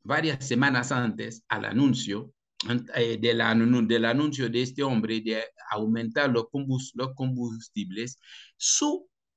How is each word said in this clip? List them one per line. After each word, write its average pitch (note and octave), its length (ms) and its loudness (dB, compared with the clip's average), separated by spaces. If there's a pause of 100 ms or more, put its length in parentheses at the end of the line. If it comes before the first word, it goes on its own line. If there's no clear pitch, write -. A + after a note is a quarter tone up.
varias D3 420 -2
semanas B2+ 460 2
antes A2+ 560 -2
al G#2+ 200 -4
anuncio, A2+ 680 0 (340)
an-, A#2+ 200 -2 (100)
eh, A#2 220 0
del A2+ 220 2
anu-, A2+ 460 4
del A2+ 180 4
anuncio C3 440 0
de A#2+ 140 0
este C3 200 -4
hombre A2+ 380 0
de A2 240 -4 (260)
aumentar A2+ 580 0
los A#2 220 2
combus-, C3 440 -4
los C3 200 -6
combustibles, A#2 1040 -6 (380)
su - 520 0 (280)